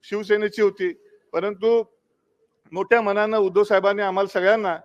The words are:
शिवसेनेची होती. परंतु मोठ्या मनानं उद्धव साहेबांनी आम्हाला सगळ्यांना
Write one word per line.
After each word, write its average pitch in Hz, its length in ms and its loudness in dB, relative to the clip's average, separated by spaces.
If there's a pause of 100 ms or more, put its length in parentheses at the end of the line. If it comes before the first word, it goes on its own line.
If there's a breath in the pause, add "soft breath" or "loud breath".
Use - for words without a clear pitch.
शिवसेनेची 208 580 -2
होती. 190 320 0 (400)
परंतु 208 500 0 (880)
मोठ्या 196 300 2
मनानं 214 360 0
उद्धव 196 260 2
साहेबांनी 202 380 2
आम्हाला 196 320 -2
सगळ्यांना 196 500 0